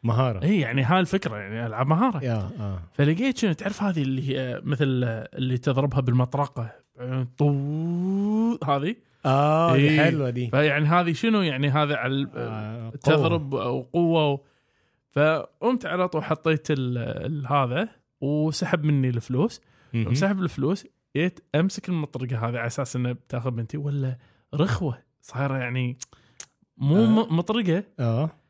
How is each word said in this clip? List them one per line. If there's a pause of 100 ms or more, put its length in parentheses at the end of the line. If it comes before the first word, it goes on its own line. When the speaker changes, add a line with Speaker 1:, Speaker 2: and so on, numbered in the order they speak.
Speaker 1:
مهارة.
Speaker 2:
إيه،
يعني
هاي
الفكرة،
يعني
ألعاب
مهارة.
Speaker 1:
يا، (100)
آه. (100)
Speaker 2:
فلقيت
شنو،
تعرف
هذه
اللي
هي
مثل (500)
اللي
تضربها
بالمطرقة. (680)
طو-،
هذه. (320)
Speaker 1:
آه،
دي
Speaker 2:
إيه.
Speaker 1:
حلوة
دي.
Speaker 2:
فيعني
هذه
شنو،
يعني
هذا
على
ال-،
Speaker 1:
آه، (100)
قوة.
Speaker 2:
تضرب
وقوة
و-، (680)
فقمت
على
طول
حطيت
ال-،
ال-،
هذا (320)
وسحب
مني
الفلوس. (320)
Speaker 1:
مهم.
Speaker 2:
قمت
سحب
الفلوس، (300)
جيت (140)
أمسك
المطرقة
هذه
على
أساس
إنه
بتاخذ
بنتي،
ولا (380)
رخوة (220)
صايرة
يعني (800)
مو
Speaker 1:
آه.
Speaker 2:
م-،
مطرقة. (160)
Speaker 1:
آه. (200)